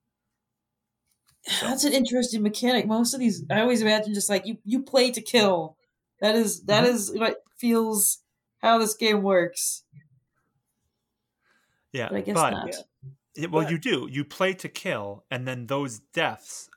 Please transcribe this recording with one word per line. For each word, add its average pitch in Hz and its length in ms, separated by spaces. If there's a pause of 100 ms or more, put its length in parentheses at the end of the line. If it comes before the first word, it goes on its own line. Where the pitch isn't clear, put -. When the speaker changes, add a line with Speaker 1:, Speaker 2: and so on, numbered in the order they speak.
(1400)
Speaker 1:
So - 240
Speaker 2:
That's 269 180
an 233 80
interesting 240 500
mechanic. 214 420
Most 233 280
of 262 60
these, 196 300
I 208 120
always 240 200
imagine 214 320
just, 202 160
like, 190 160
you, 226 180
you 262 200
play 262 280
to 226 100
kill. 190 560 (440)
That 220 140
is, 208 300
that 208 180
Speaker 3:
Mm-hmm. 247 100
Speaker 2:
is 202 220
what 220 280 (140)
feels 226 680 (380)
how 226 160
this 220 160
game 214 300
works. 180 600 (2000)
Speaker 3:
Yeah, 120 180
Speaker 2:
But 202 80
I 190 40
guess 196 140
Speaker 3:
but 147 160
Speaker 2:
not. - 160
Speaker 1:
Yeah. - 140 (540)
Speaker 3:
Yeah, 156 120
well, 156 160
Speaker 1:
But 151 80
Speaker 3:
you 165 60
do. 156 340
You 139 140
play 190 300
to 180 140
kill, 107 640
and 127 160
then 123 200
those 139 320
deaths - 760